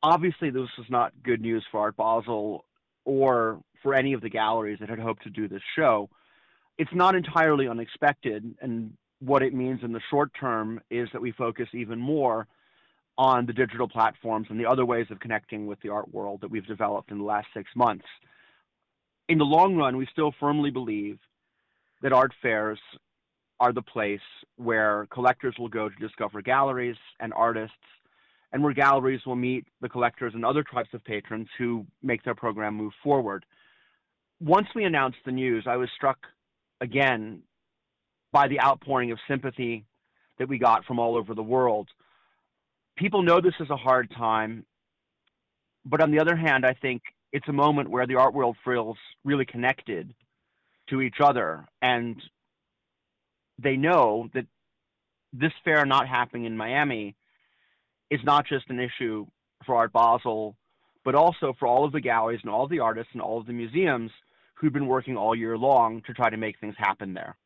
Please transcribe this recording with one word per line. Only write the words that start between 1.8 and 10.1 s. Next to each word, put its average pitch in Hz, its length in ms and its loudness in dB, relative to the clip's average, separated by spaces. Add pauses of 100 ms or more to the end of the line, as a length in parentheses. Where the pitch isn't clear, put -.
Art 104 160 -2
Basel 110 680 -2 (400)
or 123 560 2 (220)
for 139 100 0
any 135 200 2
of 127 80 -4
the 110 80 -8
galleries 107 500 -2
that 107 100 -12
had 110 120 -8
hoped 113 240 -6
to 110 60 -14
do 104 180 -6
this 98 140 -12 (140)
show. 113 320 2 (720)
It's 160 160 -4
not 185 220 6
entirely 156 500 2
unexpected, 117 920 -2
and 117 320 -6 (260)
what 135 240 4
it 131 100 0
means 127 300 -4
in 120 100 -6
the 113 80 -6 (100)